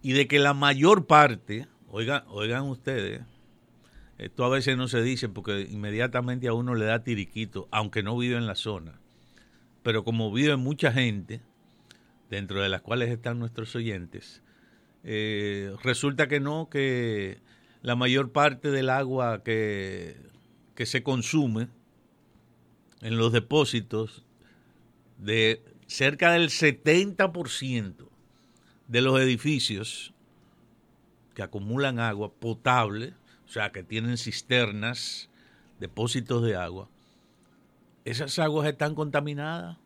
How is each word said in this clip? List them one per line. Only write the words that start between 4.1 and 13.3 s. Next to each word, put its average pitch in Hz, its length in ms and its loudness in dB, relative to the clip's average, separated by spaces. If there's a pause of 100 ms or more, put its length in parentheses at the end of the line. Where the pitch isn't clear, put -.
esto 107 260 -4
a 123 40 4
veces 131 280 2
no 127 120 -2
se 117 140 2
dice 123 260 0
porque 101 420 -4
inmediatamente 123 800 -2
a 113 60 2
uno 123 200 -2
le 110 100 0
da 113 200 2
tiriquito, 104 640 -6
aunque 107 320 -2
no 107 160 -2
vive 120 180 0
en 117 100 -2
la 98 80 -4
zona, 82 440 -8 (840)
pero 110 220 0
como 113 280 -2
vive 139 240 4
mucha 135 360 0
gente, 113 480 -2 (920)
dentro 98 320 -4
de 98 60 2
las 98 140 -2
cuales 120 280 -2
están 120 280 -4